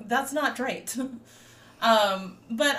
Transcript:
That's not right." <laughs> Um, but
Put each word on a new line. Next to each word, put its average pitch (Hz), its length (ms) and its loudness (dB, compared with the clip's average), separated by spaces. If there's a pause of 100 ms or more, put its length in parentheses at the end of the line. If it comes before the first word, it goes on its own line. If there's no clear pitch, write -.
That's 262 280 0
not 285 260 0
right." - 420 -6
<laughs> 262 60 -4 (760)
Um, 196 560 2 (120)
but 277 280 2